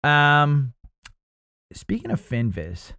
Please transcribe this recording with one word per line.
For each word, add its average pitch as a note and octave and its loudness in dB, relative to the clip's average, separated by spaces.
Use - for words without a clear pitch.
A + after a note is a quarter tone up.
Um, D3 2
speaking A#3 -8
of - -2
Finviz F2+ -6